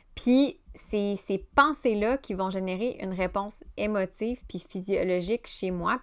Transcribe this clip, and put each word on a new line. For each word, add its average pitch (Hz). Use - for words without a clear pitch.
Puis, 254
c'est 202
ces 190
pensées-là 254
qui -
vont 190
générer 190
une 190
réponse 190
émotive 208
puis 180
physiologique 185
chez -
moi, 180